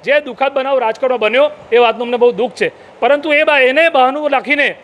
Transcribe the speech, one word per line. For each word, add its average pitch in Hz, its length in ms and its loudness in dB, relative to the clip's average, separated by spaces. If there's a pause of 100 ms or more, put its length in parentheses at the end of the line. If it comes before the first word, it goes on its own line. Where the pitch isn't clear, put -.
જે 285 160 0
દુઃખદ 269 320 -4
બનાવ 269 260 -2
રાજકોટમાં 240 400 -2
બન્યો 240 320 0 (220)
એ 226 60 4
વાતનું 233 280 2
અમને 247 100 -4
બહુ 240 160 2
દુઃખ 208 200 -4
છે, 170 200 -4 (280)
પરંતુ 294 320 0
એ 294 120 2
બા-, 302 140 2
એને 269 300 2
બહાનું 277 420 0
રાખીને 269 540 -2